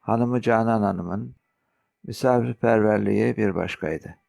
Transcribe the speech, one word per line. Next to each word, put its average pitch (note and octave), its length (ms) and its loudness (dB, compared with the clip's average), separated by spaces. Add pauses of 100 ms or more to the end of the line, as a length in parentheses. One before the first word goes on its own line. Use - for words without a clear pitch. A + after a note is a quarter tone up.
Hanımı A#2+ 400 0
Canan A2+ 420 2
Hanım'ın G2 520 -4 (680)
misafirperverliği A2+ 1300 2
bir G#2 180 0
başkaydı. E2 600 -6 (140)